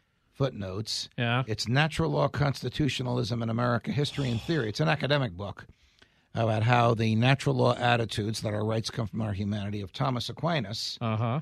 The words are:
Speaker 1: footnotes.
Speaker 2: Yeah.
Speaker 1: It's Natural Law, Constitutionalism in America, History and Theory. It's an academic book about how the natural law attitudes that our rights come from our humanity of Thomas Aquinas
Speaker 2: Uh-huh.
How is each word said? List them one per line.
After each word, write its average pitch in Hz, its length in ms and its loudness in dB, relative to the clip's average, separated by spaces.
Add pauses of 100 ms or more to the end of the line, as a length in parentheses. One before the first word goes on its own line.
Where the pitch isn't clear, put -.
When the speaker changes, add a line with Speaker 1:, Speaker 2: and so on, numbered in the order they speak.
(340)
Speaker 1:
footnotes. 104 840 -4
Speaker 2:
Yeah. 120 300 2
Speaker 1:
It's 110 200 -4
Natural 156 420 2
Law, 143 180 2
Constitutionalism 123 1160 -2
in 113 60 -2
America, 117 420 0
History 139 380 -2
and 113 120 0
Theory. 143 280 0
It's - 100 -4
an 156 100 2
academic 143 440 0
book 92 340 -10 (680)
about 110 300 2
how 120 300 6
the 110 220 2
natural 131 400 4
law 123 200 4
attitudes 113 680 0
that 107 120 -2
our 107 120 -2
rights 110 240 -2
come 117 160 -4
from 110 160 -6
our 107 120 -2
humanity 101 480 -4
of 98 100 -10
Thomas 135 380 -2
Aquinas 120 720 -4
Speaker 2:
Uh-huh. 117 400 0